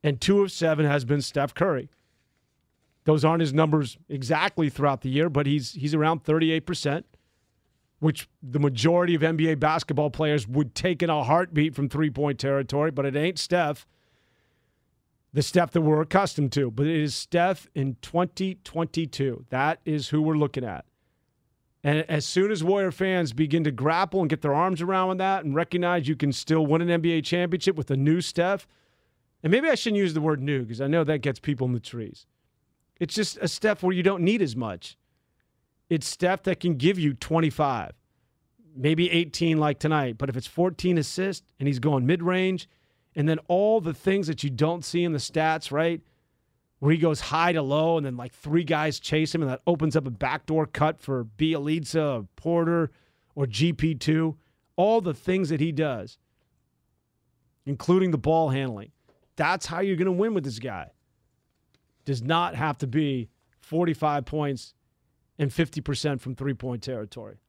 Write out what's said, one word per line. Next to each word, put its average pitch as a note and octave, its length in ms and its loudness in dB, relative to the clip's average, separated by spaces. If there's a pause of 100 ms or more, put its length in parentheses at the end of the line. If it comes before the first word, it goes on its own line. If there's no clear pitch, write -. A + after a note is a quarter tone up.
And C#3+ 180 0
two G3+ 220 4
of F#3+ 100 -2
seven D#3 320 0
has C#3+ 220 0
been C#3+ 160 0
Steph - 320 -4
Curry. D#3 340 0 (1160)
Those D3+ 200 4
aren't E3 160 4
his C#3+ 140 0
numbers D3+ 420 2 (100)
exactly D3+ 640 0
throughout C#3 320 0
the C3 80 -6
year, D3+ 220 0
but C#3+ 160 0
he's, C#3+ 260 -2
he's D3 220 -4
around D#3 300 0
thirty-eight D#3+ 420 2
percent, D3+ 400 -4 (960)
which - 280 -2 (140)
the C3+ 160 -4
majority D#3+ 560 4
of D3 80 2
N D#3+ 140 2
B D#3+ 120 2
A D#3+ 60 2
basketball D3+ 560 0
players D3 360 0
would C3 280 0
take F3+ 280 -2
in E3+ 60 0
a D3 160 0
heartbeat D#3 500 2
from C#3 140 -2
three-point C#3+ 500 -2
territory, C#3 520 0
but C#3 160 -2
it C3+ 100 -2
ain't D#3+ 220 -2
Steph, D#3+ 480 -2 (1500)
the C#3+ 100 0
Steph F3 280 2
that F3 100 2
we're D#3 220 4
accustomed D#3 500 0
to. C3+ 180 0
But C3+ 160 -2
it E3 100 0
is D3+ 180 -2
Steph F3 600 0
in C3+ 280 -2
twenty F3+ 540 -2
twenty-two. C#3 920 -4
That C#3+ 380 -2
is D3+ 240 -4
who D3+ 100 2
we're D#3 160 2
looking C#3+ 280 0
at. F#2 200 -10 (1000)
And D3+ 260 2
as D3+ 160 -2
soon G3 240 2
as E3+ 140 -2
Warrior F#3+ 260 2
fans F3+ 420 0
begin D#3 300 0
to D3+ 80 0
grapple E3 500 0
and D#3+ 80 2
get C#3+ 140 -2
their D3 100 0
arms E3+ 300 2
around F#3 360 0
that F#3+ 260 0
and C#3 100 -2
recognize F3 540 0
you D#3 80 0
can C#3+ 160 0
still D#3+ 340 2
win D#3+ 160 2
an F3 80 0
N E3+ 100 2
B E3 120 2
A D#3+ 100 2
championship F3 540 0
with D3 160 -6
a C3+ 40 2
new D3+ 240 4
Steph, F3+ 460 -2 (800)
and D#3 80 2
maybe C#4 180 4
I B3+ 60 4
shouldn't G#3 240 0
use F3+ 120 2
the D#3 80 0
word D3+ 220 0
new C3+ 240 -2
'cause A#2 140 -10
I C#3 80 -2
know E3 160 2
that C#3+ 180 0
gets C#3 160 -2
people C3 300 -2
in B2 40 0
the A#2+ 80 -2
trees. - 460 -12 (720)
It's F3 160 -4
just G#3 260 -2
a G#3 60 -2
Steph G#3 380 -2
where F#3 100 2
you F3+ 80 0
don't F#3 220 2
need G#3 180 2
as A#2+ 140 -2
much. G#2+ 420 -8 (880)
It's D#3+ 200 -2
Steph F3+ 340 -2
that - 160 -2
can F3 160 0
give E3+ 240 2
you D3 160 0
twenty-five, C#3+ 760 -2 (840)
maybe D#3 340 2
eighteen E3 500 0
like D3+ 200 0
tonight. C#3+ 400 0
But A2+ 100 -4
if A2+ 80 -4
it's B2+ 120 -8
fourteen F3 500 0
assists F#3 480 -4 (140)
and C#3 80 0
he's C3 100 0
going C3 260 2
mid-range, F3+ 640 0 (460)
and D3+ 140 0
then D#3 180 2
all G#3 340 4
the D#3+ 140 -4
things G3 320 0
that D3+ 160 -4
you C#3+ 80 -2
don't D#3 340 0
see F3 200 0
in E3 80 0
the D3 60 -2
stats, D#3 520 -2
right, - 320 0 (800)
where D3 120 4
he D#3+ 60 4
goes D#3 220 2
high E3 320 0
to D#3+ 80 0
low D#3 360 2
and D3 100 -2
then, B2+ 100 -6
like, A#2+ 160 -12
three D#3 300 0
guys D#3 380 -2
chase D#3 340 -2
him E3 80 0
and C3+ 80 0
that C3 160 -6
opens D#3+ 300 0
up C#3 100 0
a B2 60 -6
backdoor D3+ 520 -2
cut D#3 360 0
for B2+ 240 -4
Bjelica D3+ 960 -2
or F#2+ 160 -12
Porter E3 560 0 (420)
or C#3+ 140 -2
G C#3 240 2
P D#3 240 0
two, D#3 400 0 (400)
all G#3+ 240 4
the E3+ 140 -4
things F#3 340 0
that D#3 100 0
he D#3+ 140 0
does, C3+ 460 -4 (1500)
including F3+ 460 2
the D3 60 0
ball D#3 320 2
handling. B2+ 420 -4 (420)
That's E3+ 320 -2
how E3 140 -6
you're G3 160 0
gonna F#3 160 0
win G#3 220 0
with E3 100 -2
this A2+ 160 -8
guy. G#2 300 -10 (1120)
Does C3 180 -4
not E3 320 -2
have C#3+ 240 -2
to C#3+ 80 -4
be C3 420 -2 (320)
forty-five D#3 640 -2
points D3 500 -6 (600)
and C#3+ 160 -2
fifty D#3 280 -2
percent C#3+ 400 -4
from B2+ 160 -10
three-point C3 460 -6
territory. G#2+ 560 -10 (100)